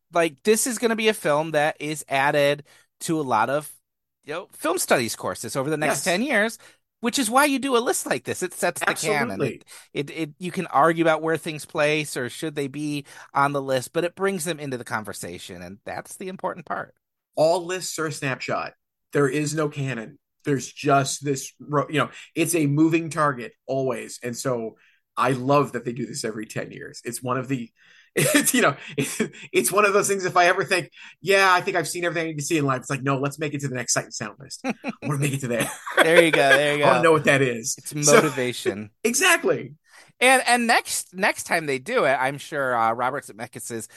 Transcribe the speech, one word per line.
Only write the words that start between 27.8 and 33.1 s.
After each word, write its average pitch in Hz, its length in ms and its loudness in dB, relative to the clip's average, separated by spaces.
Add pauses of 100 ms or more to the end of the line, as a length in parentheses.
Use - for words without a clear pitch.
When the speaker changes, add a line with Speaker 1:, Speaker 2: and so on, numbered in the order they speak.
Speaker 2:
<laughs> - 240 -20
it's, 285 360 4
you 254 80 4
know, 160 160 4 (220)
it's, - 220 -4 (300)
it's - 220 0
one 208 140 4
of 196 80 2
those 202 140 4
things, 196 180 0
if 170 100 -4
I 175 100 8
ever 185 160 4
think, 170 280 -2 (320)
"Yeah, 196 300 6
I 180 100 6
think 180 120 -2
I've 165 140 0
seen 175 160 -4
everything 165 200 0
I 165 80 -4
need 151 60 -8
to 143 60 -6
see 165 140 0
in 143 80 2
life," 131 140 0
it's - 100 -12
like, 135 120 -4
"No, 139 160 0